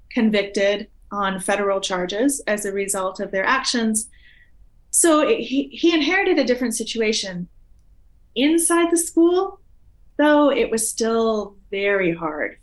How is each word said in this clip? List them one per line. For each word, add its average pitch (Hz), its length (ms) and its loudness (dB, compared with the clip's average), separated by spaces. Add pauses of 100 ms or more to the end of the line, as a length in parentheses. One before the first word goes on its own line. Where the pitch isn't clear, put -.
(100)
convicted 208 800 0 (240)
on 196 280 -4
federal 196 400 -2
charges 202 680 -2
as 208 180 -2
a 202 80 -4
result 190 480 -4
of 196 100 -6
their 190 140 -2
actions. 233 640 -2 (840)
So 311 300 4
it, 226 200 2
he, 277 280 -4
he 339 260 2
inherited 339 440 2
a 269 60 2
different 240 300 0
situation. 214 720 -4 (880)
Inside 330 560 2
the 339 60 4
school, 349 640 2 (560)
though, 294 340 4
it 240 180 0
was 220 220 -2
still 226 640 -2 (160)
very 196 420 0
hard 151 500 -6